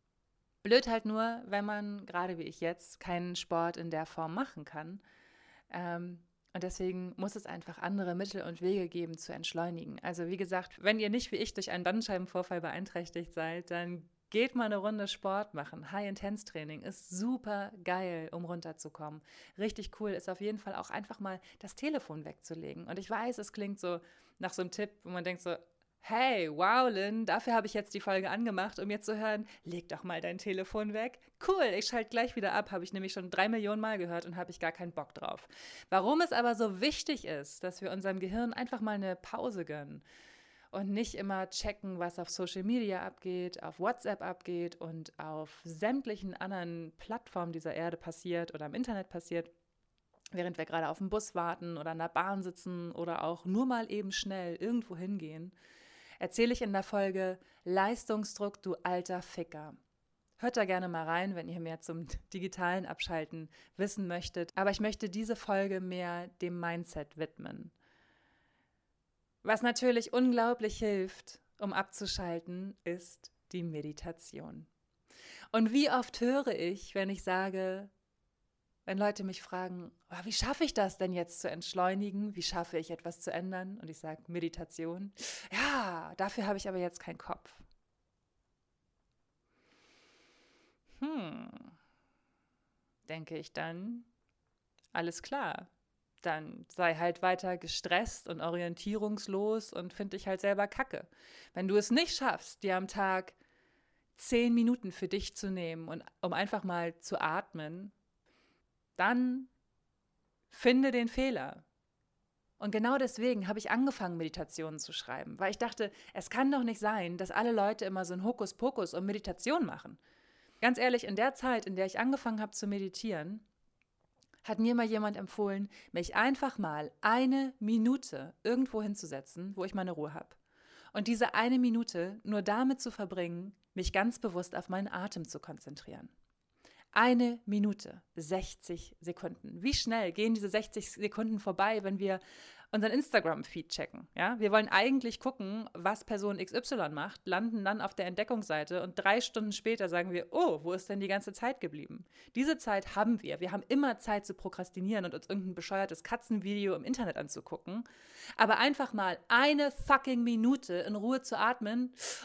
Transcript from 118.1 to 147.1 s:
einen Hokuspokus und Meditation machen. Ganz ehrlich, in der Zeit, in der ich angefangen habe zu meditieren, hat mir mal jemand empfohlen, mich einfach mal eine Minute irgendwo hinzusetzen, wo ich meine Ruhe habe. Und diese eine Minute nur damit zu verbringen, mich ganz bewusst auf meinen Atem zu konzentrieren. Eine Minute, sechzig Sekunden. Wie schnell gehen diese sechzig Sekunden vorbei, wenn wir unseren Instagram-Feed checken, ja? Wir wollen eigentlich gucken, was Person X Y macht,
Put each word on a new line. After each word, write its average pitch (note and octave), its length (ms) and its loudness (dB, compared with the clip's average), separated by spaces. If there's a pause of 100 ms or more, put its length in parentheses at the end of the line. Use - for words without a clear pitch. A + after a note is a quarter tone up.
einen F#3 100 -4
Hokuspokus A#3 680 0
und F#3 100 -2
Meditation G#3 640 0
machen. - 320 -10 (640)
Ganz B3 180 4
ehrlich, B3 260 4
in G3 120 -2
der C4 180 4
Zeit, B3 320 0
in F#3+ 100 -4
der F#3+ 80 2
ich F#3+ 140 -2
angefangen A#3 420 2
habe G#3+ 120 -4
zu - 140 -4
meditieren, G3 800 -4 (1000)
hat A3 160 -2
mir A#3 140 6
mal A#3 120 4
jemand G#3 300 0
empfohlen, G3+ 520 -2 (240)
mich E3+ 220 -2
einfach C4 420 4
mal D3+ 440 -2
eine C4 580 6
Minute A3 760 2 (100)
irgendwo B3 360 4
hinzusetzen, F#3+ 760 -6
wo F3+ 80 0
ich G3 100 -4
meine F#3 160 0
Ruhe D3+ 240 -4
habe. - 220 -14 (560)
Und G#3+ 160 -2
diese A#3 260 4
eine B3 240 6
Minute A3+ 640 2
nur G#3 180 0
damit B3 400 2
zu A#3+ 100 -4
verbringen, F3+ 640 -4 (200)
mich F#3 180 -2
ganz G#3+ 260 4
bewusst F3+ 360 -2
auf - 140 -4
meinen F#3+ 200 -2
Atem F3+ 380 -4
zu - 140 -8
konzentrieren. - 680 -14 (840)
Eine A#3+ 520 8
Minute, G3+ 560 2 (140)
sechzig E3+ 880 -4
Sekunden. F3 640 -8
Wie C4+ 120 4
schnell A3 380 2
gehen A3 220 4
diese G3+ 140 0
sechzig G#3+ 440 -2
Sekunden G#3+ 480 -2
vorbei, G3+ 420 2
wenn G3 160 0
wir F#3+ 220 2 (540)
unseren A3 160 4
Instagram-Feed E3 800 2
checken, - 480 -6
ja? A3 240 2
Wir G#3 100 6
wollen G#3+ 180 8
eigentlich B3 520 6
gucken, A3 540 -4
was F#3+ 300 0
Person G3+ 360 -2
X F#3 120 -6
Y G#3+ 400 0
macht, D#3 320 -6